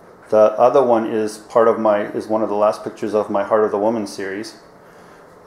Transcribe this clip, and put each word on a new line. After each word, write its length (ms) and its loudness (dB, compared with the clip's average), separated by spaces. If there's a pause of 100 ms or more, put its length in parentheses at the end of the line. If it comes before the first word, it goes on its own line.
(300)
The 280 4
other 240 4
one 240 2
is 300 -4
part 320 0
of 100 2
my, 340 0
is 140 -8
one 160 -2
of 60 -2
the 60 -6
last 280 0
pictures 320 -6
of 140 0
my 160 -2
Heart 200 0
of 60 0
the 80 -2
Woman 280 -2
series. 480 -12 (920)